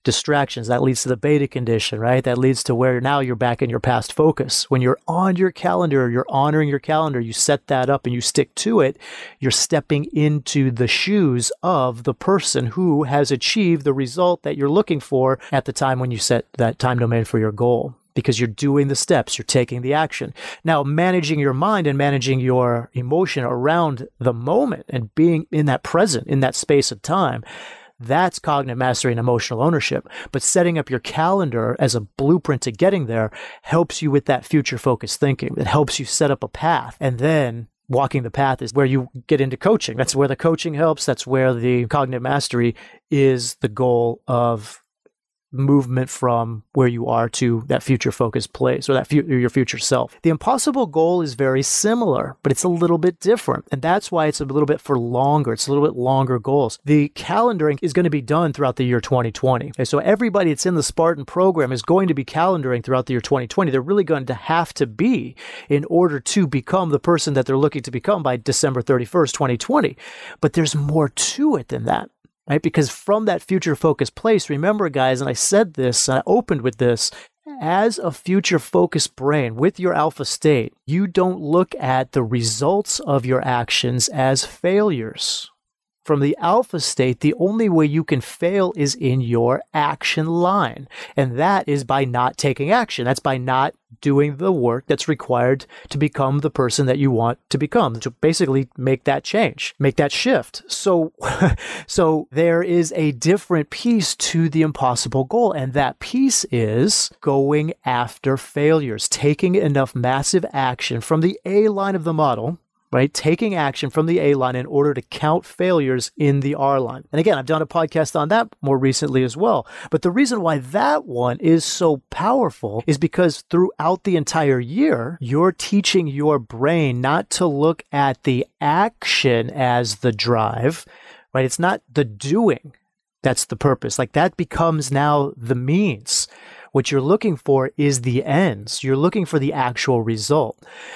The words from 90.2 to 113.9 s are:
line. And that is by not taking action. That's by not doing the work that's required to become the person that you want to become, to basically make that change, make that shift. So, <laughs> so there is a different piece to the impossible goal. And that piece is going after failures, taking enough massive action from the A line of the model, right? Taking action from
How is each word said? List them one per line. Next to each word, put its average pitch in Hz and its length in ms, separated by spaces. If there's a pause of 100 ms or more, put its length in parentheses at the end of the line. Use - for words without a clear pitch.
line. 170 600 (300)
And 131 220
that 190 280
is 143 160
by 135 220
not 123 320
taking 139 320
action. 208 360
That's 131 140
by 135 200
not 131 340 (280)
doing 143 360
the 190 140
work 123 340
that's - 220
required 131 580 (240)
to - 80
become 139 420
the 151 120
person 131 340
that 131 140
you 139 100
want 117 300 (100)
to - 80
become, 147 440
to 127 100
basically 139 640
make 131 280
that 139 180
change, - 560
make 139 160
that 143 160
shift. - 560
So, 170 440 (380)
<laughs> - 60 (320)
so 160 440
there 165 300
is 175 340
a 156 180
different 160 580
piece 226 440
to 165 320
the 156 140
impossible 131 640
goal. 226 300
And 131 200
that 139 240
piece - 540
is 120 580 (100)
going 147 540 (100)
after 123 540
failures, 147 720
taking 151 460
enough 143 400
massive 135 580
action 127 480
from 160 200
the 180 240
A 208 240
line 196 260
of 165 80
the 165 100
model, 139 460 (360)
right? 135 180
Taking 185 420
action 143 340
from 160 160